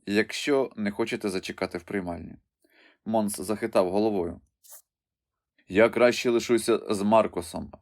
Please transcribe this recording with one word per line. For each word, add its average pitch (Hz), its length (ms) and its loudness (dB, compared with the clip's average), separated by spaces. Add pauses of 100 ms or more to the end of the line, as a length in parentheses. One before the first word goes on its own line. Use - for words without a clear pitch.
«якщо 117 720 0
не 101 160 -4
хочете 113 380 -4
зачекати 90 480 -6
в 85 60 -12
приймальні». 85 520 -8 (720)
Монс 107 360 -2
захитав 104 500 0
головою. 95 500 -2 (1300)
«Я 107 220 6
краще 120 400 4
лишуся 113 500 2 (100)
з 101 120 -2
Маркусом. 92 680 0 (100)